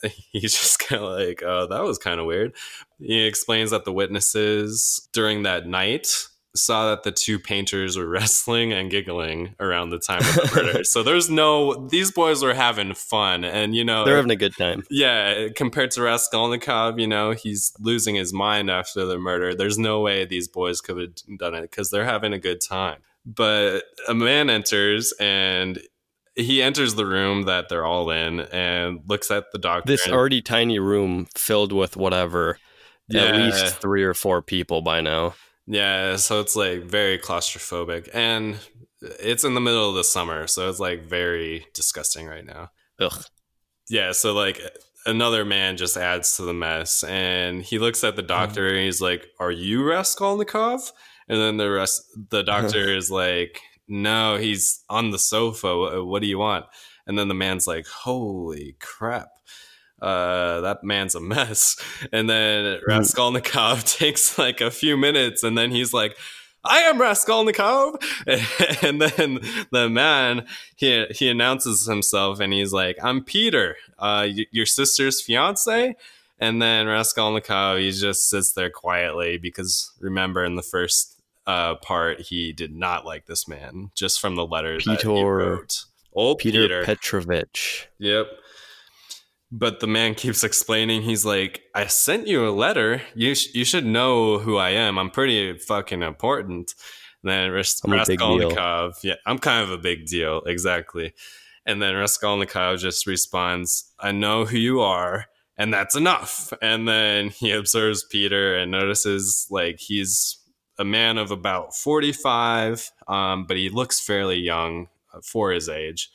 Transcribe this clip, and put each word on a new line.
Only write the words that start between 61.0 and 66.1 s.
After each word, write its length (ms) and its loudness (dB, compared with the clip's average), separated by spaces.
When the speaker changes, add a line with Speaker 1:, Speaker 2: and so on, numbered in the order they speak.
Speaker 1:
a 60 -6
mess." 560 0
<laughs> 160 -10
And 180 2
then 500 2
Speaker 2:
Mm. 80 -
Speaker 1:
Raskolnikov 960 2
<laughs> 140 0
takes, 400 2
like, 220 2
a 100 2
few 260 2
minutes, 480 2
and 140 2
then 120 2
he's 220 0
like, 240 0